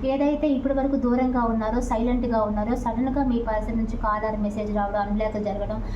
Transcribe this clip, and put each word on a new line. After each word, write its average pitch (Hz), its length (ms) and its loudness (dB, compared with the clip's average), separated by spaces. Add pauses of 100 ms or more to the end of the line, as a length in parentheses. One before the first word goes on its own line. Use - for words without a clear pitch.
ఏదైతే 285 400 2
ఇప్పటి 269 260 2
వరకు 277 220 2
దూరంగా 247 480 2
ఉన్నారో, 226 360 0
సైలెంట్గా 233 640 2
ఉన్నారో, 214 340 0
సడన్గా 254 480 0
మీ 233 240 2
పర్సన్ 214 280 -2
నుంచి 220 200 -2
కాల్ 214 380 0
or 208 60 -2
మెసేజ్ 208 360 -2
రావడం, 208 240 0
అన్బ్లాక్ 208 440 -2
జరగడం, 208 380 -4 (140)